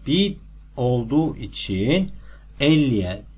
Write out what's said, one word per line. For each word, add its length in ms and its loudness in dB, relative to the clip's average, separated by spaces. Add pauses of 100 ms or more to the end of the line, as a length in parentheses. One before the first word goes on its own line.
bir 300 2 (400)
olduğu 580 0
için 760 -2 (480)
elliye 640 2 (140)